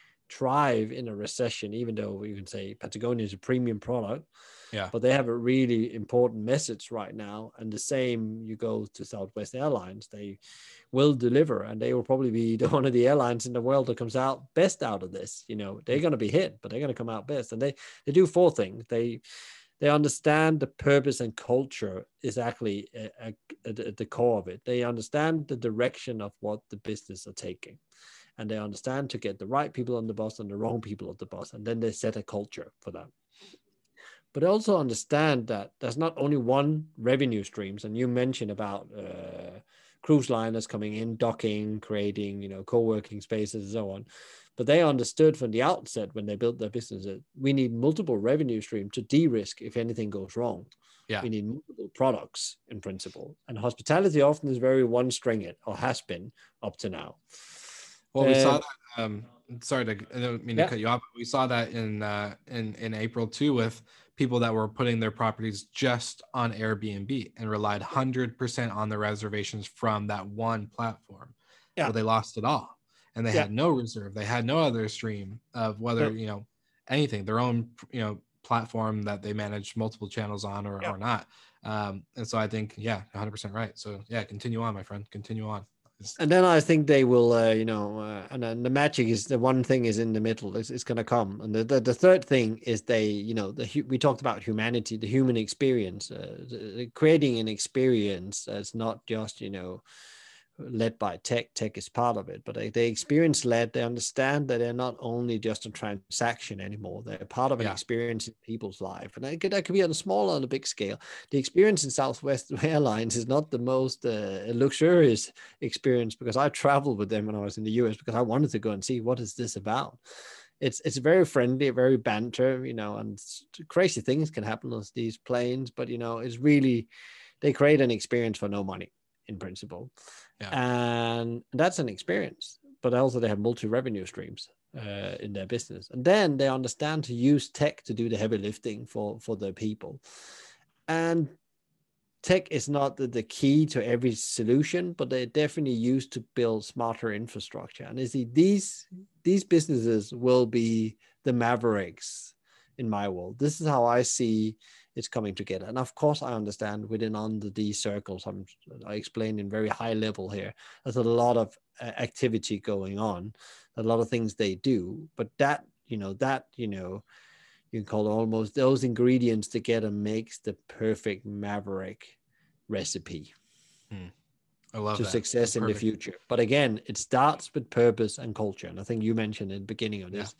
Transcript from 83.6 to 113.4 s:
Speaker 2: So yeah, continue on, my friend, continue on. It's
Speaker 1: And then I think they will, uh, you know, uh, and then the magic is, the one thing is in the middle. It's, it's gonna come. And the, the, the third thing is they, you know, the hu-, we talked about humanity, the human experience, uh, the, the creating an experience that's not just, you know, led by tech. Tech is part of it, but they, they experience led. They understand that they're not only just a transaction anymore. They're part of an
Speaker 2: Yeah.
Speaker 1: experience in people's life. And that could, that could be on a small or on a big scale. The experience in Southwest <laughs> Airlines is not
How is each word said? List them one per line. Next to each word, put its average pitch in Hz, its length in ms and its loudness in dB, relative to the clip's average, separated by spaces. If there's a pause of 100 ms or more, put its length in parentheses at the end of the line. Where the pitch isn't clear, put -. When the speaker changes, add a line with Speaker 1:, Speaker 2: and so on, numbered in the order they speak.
Speaker 2:
So 101 320 -12
yeah, 113 160 -4
continue 113 360 -6
on, 113 120 -2
my 98 100 -8
friend, 104 260 -12
continue 107 380 -8
on. 104 180 -8 (340)
It's - 200 -14
Speaker 1:
And 156 120 4
then 185 120 10
I 170 160 8
think 151 280 6
they 139 160 10
will, 120 300 8
uh, 113 180 6
you 110 120 4
know, 107 360 -2
uh, 107 320 -8
and 131 100 -6
then 117 220 -4
the 127 80 2
magic 143 360 4
is, 113 180 2
the 135 120 0
one 127 260 4
thing 127 220 4
is 110 140 2
in 113 140 0
the 110 60 2
middle. 110 380 -2
It's, 113 140 -6
it's 123 120 -8
gonna 113 200 -2
come. 104 380 0
And 107 120 -6
the, 113 100 2
the, 135 160 4
the 120 140 2
third 185 320 6
thing 113 380 4
is 113 180 0
they, 110 240 2
you 107 300 -2
know, 101 160 -2
the 127 160 -8
hu-, 143 160 -2
we 127 160 -2
talked 139 220 4
about 113 200 -2
humanity, 110 560 -2
the 110 80 -6
human 127 320 2
experience, 110 720 -2
uh, - 280 -12 (120)
the, 117 80 -12
the 110 280 -10 (100)
creating 147 420 6
an 110 100 -2
experience 104 1000 0
that's 104 280 -8
not 113 320 -6
just, 110 360 -8
you 101 100 -8
know, 92 320 -10 (840)
led 113 300 -2
by 95 180 -2
tech. - 380 -4
Tech 107 220 -4
is - 120 -12
part 120 280 2
of 95 120 -8
it, 95 160 -14
but 113 80 -10
they, 110 160 -6
they 117 180 2
experience 147 580 2
led. 117 280 2
They 123 100 0
understand 131 640 0
that 123 120 0
they're 120 140 -2
not 123 260 -4
only 120 400 -2
just 107 260 -4
a 104 60 -12
transaction 104 920 -4
anymore. 98 420 -10
They're 104 220 -10
part 131 260 0
of 120 100 0
an 110 40 0
Speaker 2:
Yeah. 101 60 -2
Speaker 1:
experience 117 560 -4
in 110 160 -16
people's 113 360 -10
life. 92 360 -10
And 131 100 -10
that 160 140 -6
could, 190 140 -2
that 196 120 0
could 180 80 -4
be 190 80 4
on 170 80 4
a 156 60 0
small 196 340 0
or 165 60 2
on 135 80 0
a 123 40 -4
big 135 200 -4
scale. 104 320 -6 (320)
The 143 80 2
experience 180 440 6
in 135 60 -4
Southwest 131 640 -2
<laughs> 139 120 -4
Airlines 117 520 4
is 117 120 -2
not 151 220 2